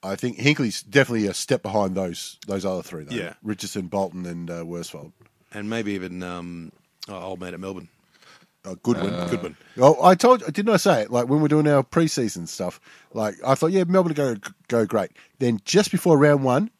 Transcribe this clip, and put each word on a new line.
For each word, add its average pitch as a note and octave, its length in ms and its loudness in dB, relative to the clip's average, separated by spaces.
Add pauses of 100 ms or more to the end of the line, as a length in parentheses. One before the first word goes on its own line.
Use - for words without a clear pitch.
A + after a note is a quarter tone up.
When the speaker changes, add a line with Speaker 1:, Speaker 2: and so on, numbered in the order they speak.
Speaker 1:
I G2 120 -6
think A#2+ 220 -6
Hinkley's C3+ 460 0
definitely A#2 440 2
a F#2 60 -4
step - 280 -2
behind G2 340 -2
those, F#2 420 -6 (100)
those G2 160 -6
other F#2 200 -4
three, D#2+ 220 -14
though. F#2+ 100 -10
Speaker 2:
Yeah. F#2 180 -8 (100)
Speaker 1:
Richardson, G2+ 440 -8
Bolton, F#2 380 -4
and, E2+ 260 -10
uh, E2+ 140 -10
Worsfold. E2 460 -12 (400)
Speaker 2:
And G#2 180 -10
maybe A2 240 -4
even, F2+ 300 -8
um, F2 480 -12 (380)
oh, G2+ 100 -14
old F#2 220 -12
man F2+ 120 -12
at E2+ 60 -14
Melbourne. F#2 300 -12 (760)
Speaker 1:
Oh, F#2 120 -12
Goodwin. G2 380 0
Speaker 3:
Uh, F2 140 -4
Speaker 2:
Goodwin. F2 300 -6 (180)
Speaker 1:
Well, C#3+ 280 8
I F3+ 120 8
told, A#3+ 260 4 (120)
didn't G#3 200 -2
I F#3+ 40 4
say D3+ 240 4
it? G#2 100 -4
Like, A#2+ 160 0
when D3 140 2
we're D3+ 60 2
doing D3+ 200 4
our C#3+ 160 4
pre-season B2 640 -2
stuff, - 320 -8 (340)
like, G#2+ 220 -4 (100)
I C3+ 100 4
thought, E3 160 0
yeah, F#3+ 140 2
Melbourne F3 260 4
are D3 40 -2
gonna C3+ 200 0
go, - 160 -14 (160)
go A#2 180 2
great. G2+ 260 -2 (280)
Then A#2+ 260 0
just G3+ 260 2
before E3+ 260 4
round C#3+ 260 6
one C3+ 260 2 (100)